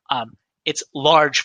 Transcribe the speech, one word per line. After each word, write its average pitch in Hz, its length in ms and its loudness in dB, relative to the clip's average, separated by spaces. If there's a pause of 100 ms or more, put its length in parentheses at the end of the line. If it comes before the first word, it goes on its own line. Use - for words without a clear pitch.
(100)
um, 113 260 -6 (300)
it's 151 160 -8 (120)
large 147 500 2